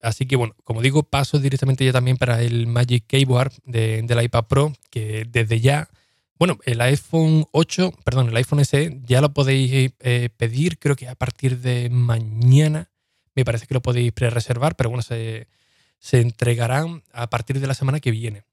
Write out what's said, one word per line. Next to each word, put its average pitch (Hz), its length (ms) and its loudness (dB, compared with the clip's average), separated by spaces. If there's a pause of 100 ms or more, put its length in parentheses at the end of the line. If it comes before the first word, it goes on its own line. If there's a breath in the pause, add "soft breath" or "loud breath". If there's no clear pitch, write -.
Así 117 220 -2
que 131 100 -2
bueno, 117 280 -2
como 113 180 -6
digo, 135 220 2
paso 139 340 -2
directamente 135 480 0
ya 131 60 2
también 127 260 2
para 120 240 0
el 117 240 0
Magic 120 400 0
Keyboard 131 480 2 (120)
de, 110 360 -2
del 117 220 0
iPad 117 220 0
Pro, 143 280 0 (160)
que 110 400 -8
desde 113 300 0
ya, 139 320 0 (480)
bueno, 175 260 2
el 120 160 0
iPhone 156 720 2
ocho, 180 420 0 (100)
perdón, 123 260 2
el 113 60 -2
iPhone 131 260 2
S 139 200 2
E 147 220 -6
ya 123 180 2
lo 147 100 2
podéis, 135 680 0
eh, 120 360 0
pedir, 131 440 -2
creo 143 160 0
que 127 120 -16
a 127 60 -14
partir 127 460 -4
de 123 320 -2
mañana, 123 1000 2 (460)
me 131 100 2
parece 117 220 -4
que 131 80 -6
lo 123 80 -2
podéis 120 280 0
pre-reservar, 120 640 -2
pero 117 140 -2
bueno, 123 140 -6
se, 113 440 -10 (520)
se - 200 2
entregarán 120 840 -2 (100)
a 120 160 -10
partir 127 300 -4
de 135 80 -6
la 135 80 -2
semana 135 240 -2
que 131 100 -2
viene. 110 320 -6 (120)